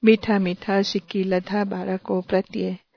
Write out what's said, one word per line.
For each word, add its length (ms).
મીઠા 340
મીઠા 440
સિક્કી 420
લધા 400
બાળકો 560
પ્રત્યે 580